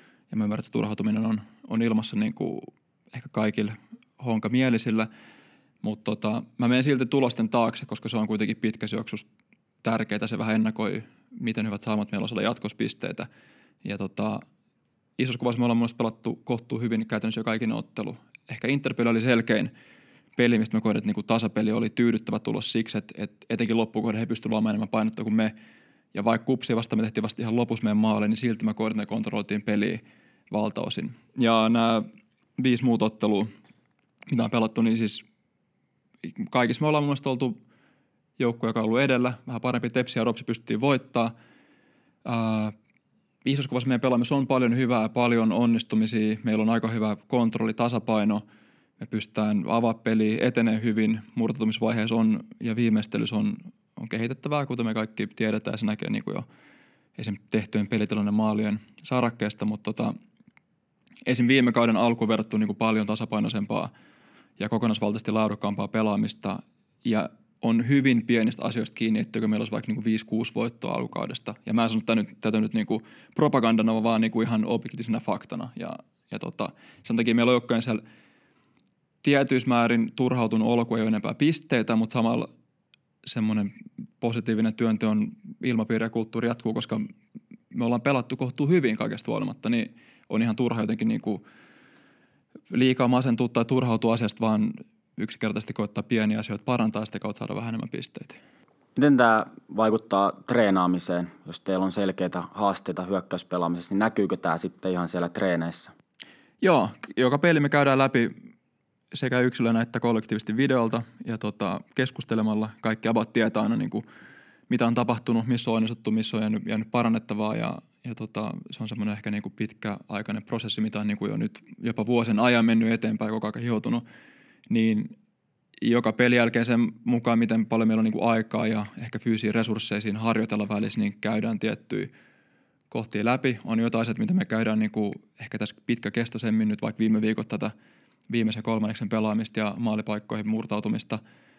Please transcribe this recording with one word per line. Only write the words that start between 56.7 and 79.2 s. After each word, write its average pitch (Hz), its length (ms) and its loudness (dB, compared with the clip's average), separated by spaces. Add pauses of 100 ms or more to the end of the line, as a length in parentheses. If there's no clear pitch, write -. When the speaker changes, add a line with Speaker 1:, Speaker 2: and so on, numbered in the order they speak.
Speaker 1:
esim. 101 180 -6 (140)
tehtyjen 107 380 0
pelitilanne 107 420 0
maalien 107 500 0 (220)
sarakkeesta, 117 640 -2
mut 107 180 -4
tota, 110 320 -2 (1120)
esim. 120 220 2
viime 123 240 6
kauden 117 240 4
alkuun 117 320 2
verrattuna 107 300 0
niinku 104 160 0
paljon 110 320 0
tasapainoisempaa 107 800 -2 (720)
ja 104 100 -4
kokonaisvaltaisesti 110 600 0
laadukkaampaa 104 580 -2
pelaamista. 107 760 -2 (420)
Ja 110 260 0 (320)
on 113 260 2
hyvin 131 380 4
pienistä 113 380 2
asioista 110 300 -4
kiinni, 110 260 0
etteikö 110 280 -2
meillä 107 140 0
olisi 110 100 -6
vaikka 113 140 -4
niinku 110 180 -4
viisi, 110 200 0
kuusi 110 300 -4
voittoa 117 400 -4
alkukaudesta. - 600 -6 (120)
Ja 113 80 -2
mä 117 80 4
en 113 60 4
sano 110 120 0
tätä 113 140 2
nyt, 107 260 -2
tätä 110 200 2
nyt 107 140 -2
niinku 107 280 -2 (320)
propagandana, 113 680 4
vaan 113 180 2
niinku 113 220 2
ihan 110 220 0
objektiivisena 113 560 -4
faktana. - 480 -6 (100)
Ja, - 120 -8 (400)
ja - 80 -8
tota, - 300 -8 (340)
sen 113 140 -2
takia 113 180 4
meillä 120 160 6
on 123 40 8
joukkojen 120 280 0
siellä 117 200 -2 (1200)